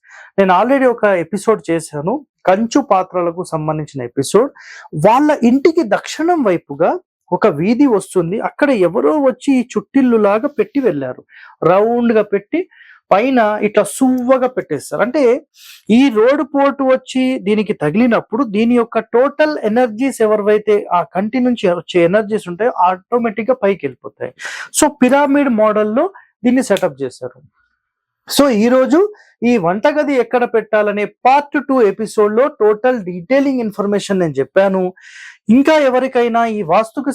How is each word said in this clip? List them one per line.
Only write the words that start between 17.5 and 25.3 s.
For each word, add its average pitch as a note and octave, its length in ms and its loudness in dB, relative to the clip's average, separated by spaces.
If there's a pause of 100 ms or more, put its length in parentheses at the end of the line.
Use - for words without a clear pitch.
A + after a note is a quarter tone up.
తగిలినప్పుడు G#3+ 640 0 (120)
దీని A#3 260 2
యొక్క A3+ 180 -4 (160)
టోటల్ C#4+ 380 0 (160)
ఎనర్జీస్, A#3+ 580 -2
ఎవరివైతే G#3+ 480 0 (220)
ఆ F3 40 0 (140)
కంటి G#3+ 320 -2
నుంచి A#3+ 180 -2 (160)
వచ్చే - 180 -2 (100)
ఎనర్జీస్ G#3 420 -2
ఉంటాయో, G3+ 200 -2 (160)
ఆటోమేటిక్ A3 640 -4
గా B3+ 140 -2
పైకి G3 200 0
వెళ్ళిపోతాయి. - 460 -12 (480)
So D4+ 80 4 (160)
పిరమిడ్ C#4 480 2 (100)